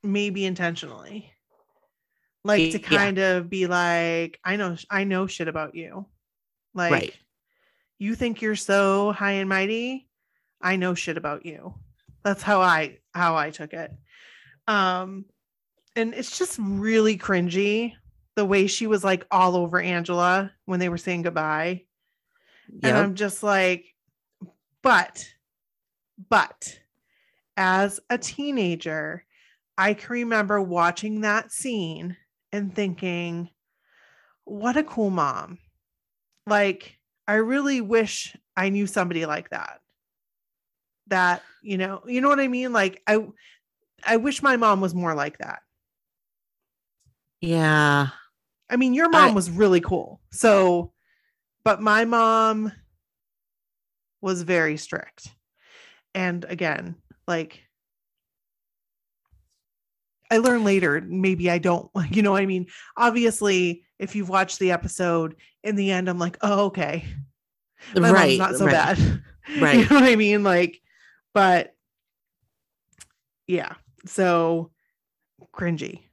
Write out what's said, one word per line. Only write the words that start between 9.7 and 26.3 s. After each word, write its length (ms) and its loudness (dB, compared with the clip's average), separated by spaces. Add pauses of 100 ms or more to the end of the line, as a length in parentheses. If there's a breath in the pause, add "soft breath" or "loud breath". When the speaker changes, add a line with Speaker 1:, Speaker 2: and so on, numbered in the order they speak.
Speaker 1:
I 140 -2
know 180 -2
shit 220 -6
about 280 -10
you." 300 -18 (480)
That's 200 -2
how 200 2
I, 360 2 (160)
how 220 0
I 140 -2
took 220 -16
it. 180 -12 (760 soft breath)
Um, 580 -2 (680)
and 180 -2
it's 240 -10
just 220 -4
really 580 0
cringy 760 -2 (420)
the 80 0
way 220 2
she 200 -4
was, 160 0
like, 280 -2
all 260 4
over 240 0
Angela 720 0 (140)
when 120 -4
they 100 -2
were 100 -4
saying 240 -4
goodbye. 600 -4 (840 soft breath)
And 140 -16
Speaker 2:
Yep. 140 2
Speaker 1:
I'm 180 2
just 280 -6
like, 440 0 (960)
but, 440 2 (1000)
but 500 -2 (760)